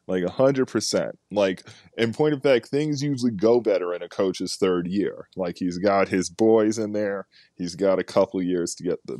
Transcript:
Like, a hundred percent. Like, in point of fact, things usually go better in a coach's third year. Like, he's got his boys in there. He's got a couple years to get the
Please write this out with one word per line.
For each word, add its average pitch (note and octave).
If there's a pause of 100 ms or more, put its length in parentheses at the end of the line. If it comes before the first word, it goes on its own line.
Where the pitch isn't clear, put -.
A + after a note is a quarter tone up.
Like, F#2
a F2
hundred C3
percent. - (120)
Like, F#2+ (340)
in A2+
point D3+
of C#3
fact, C3
things D3
usually B2+
go A2
better F2+
in F2
a F2
coach's F#2+
third F2+
year. F#2
Like, F2
he's F2+
got G2
his F#2
boys A2
in G#2
there. G2+ (300)
He's F2
got F#2
a F#2
couple G2
years F2
to D#2+
get -
the C2